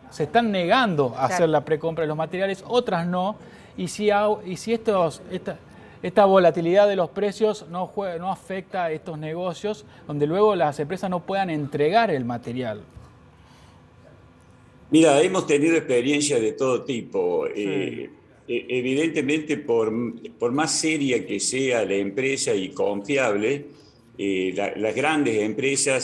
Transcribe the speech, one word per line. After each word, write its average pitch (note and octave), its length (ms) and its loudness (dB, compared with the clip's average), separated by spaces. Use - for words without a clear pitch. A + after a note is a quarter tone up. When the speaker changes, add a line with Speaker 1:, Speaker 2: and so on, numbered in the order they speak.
Speaker 1:
se - 120 -4
están A3+ 280 2
negando F3+ 580 2
a - 20 -4
Speaker 2:
Claro. F#3 60 -2
Speaker 1:
hacer F3 160 4
la D3 160 2
precompra D#3+ 380 -2
de D#3 40 0
los D3+ 100 -4
materiales, F#3 500 -4
otras A3 400 0
no. F#3 280 -2
Y F#3 100 -6
si G#3 240 -2
ha-, G#3 160 4
y F3+ 120 -8
si A3 160 -4
estos, G3 480 0
esta, F3+ 260 -8
esta G3 220 6
volatilidad F#3 640 6
de G3 80 2
los F3 140 0
precios G3+ 600 -2
no F3 240 -8
jue-, F#3 260 -6
no F#3 120 -4
afecta F#3 540 -6
a D#3+ 60 -2
estos D#3 260 -8
negocios, F3 680 -6
donde D3 200 0
luego G3+ 280 4
las D3+ 240 0
empresas F3+ 300 -4
no F3+ 120 -2
puedan F#3+ 280 -2
entregar D#3 600 2
el C3 140 -2
material. A#2+ 560 -6
Speaker 3:
Mira, D3+ 320 8
hemos F#3 240 2
tenido D#3+ 300 4
experiencias C#3+ 680 2
de G#2+ 120 0
todo B2+ 300 0
tipo. F2+ 680 -2
Speaker 1:
Sí. G2+ 100 -6
Speaker 3:
Eh, F#2+ 460 -4
e-, - 220 -4
evidentemente, D3 880 -2
por, A2+ 340 0
por A#2+ 120 0
más D#3 280 0
seria C#3+ 460 0
que G2 140 -6
sea B2+ 460 0
la G2 100 -2
empresa B2 580 -2
y F#2 160 -2
confiable, G#2+ 960 -2
eh, F#2+ 360 -2
la, G2+ 220 -2
las G#2 180 -2
grandes C3+ 480 0
empresas C3 600 -2